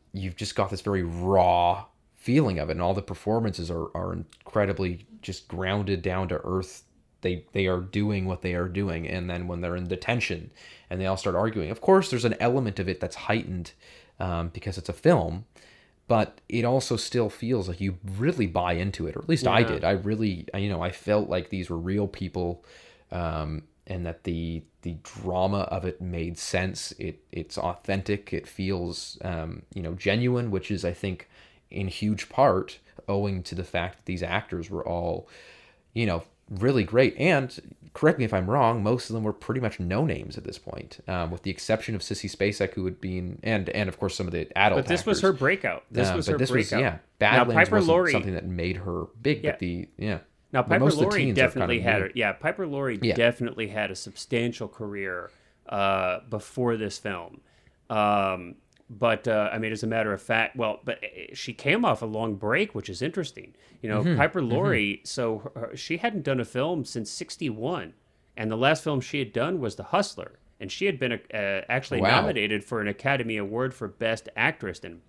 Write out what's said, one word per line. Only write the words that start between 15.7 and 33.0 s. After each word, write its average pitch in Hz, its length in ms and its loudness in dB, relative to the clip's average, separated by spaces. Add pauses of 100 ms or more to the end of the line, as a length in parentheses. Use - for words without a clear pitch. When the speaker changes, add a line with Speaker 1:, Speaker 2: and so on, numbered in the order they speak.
Speaker 1:
but 110 400 2
it 117 160 0
also 123 320 2
still 113 340 0
feels 113 380 -2
like 87 140 -6
you 95 160 0 (200)
really 131 280 2
buy 87 280 0
into 85 340 -2
it, 73 80 -6
or - 40 -4
at - 100 -6
least 139 180 2
I 98 120 6
Speaker 2:
Yeah. 117 80 4
Speaker 1:
did. 113 160 -2
I 90 80 4
really, 101 600 0
I, 98 60 -2
you 101 100 0
know, 85 120 -2
I 87 100 -2
felt 104 360 0
like 90 220 -2
these 92 200 -4
were 85 80 -2
real 95 300 0
people, 90 560 -4 (480)
um, 78 520 -4 (220)
and 87 200 -6
that 82 180 -8
the, 82 400 -4 (180)
the 85 220 -8
drama 92 600 0
of 90 220 -4
it 90 160 -4
made 87 360 -4
sense. - 560 -4
It, - 260 -8 (120)
it's - 260 -10
authentic. 98 760 -4
It - 140 -6
feels, 90 760 -4
um, 82 400 -6 (100)
you 98 100 -6
know, 82 100 -4
genuine, 120 580 0
which 95 200 -2
is, 87 120 -2
I 87 100 0
think, - 360 -6 (400)
in 95 180 -4
huge 104 420 -2
part 98 500 2 (280)